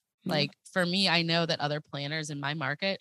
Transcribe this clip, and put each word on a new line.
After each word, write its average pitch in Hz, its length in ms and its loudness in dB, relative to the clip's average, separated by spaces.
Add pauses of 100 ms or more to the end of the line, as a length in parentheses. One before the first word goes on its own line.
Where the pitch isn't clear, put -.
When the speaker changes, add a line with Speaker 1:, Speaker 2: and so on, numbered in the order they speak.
(240)
Speaker 1:
Yeah. 180 100 -2
Speaker 2:
Like, 147 160 2 (240)
for 185 100 2
me, 185 240 2
I 170 140 4
know 165 240 2
that 160 160 0
other 147 180 -2
planners 147 520 -6
in 143 80 -6
my 139 160 -4
market 156 460 -2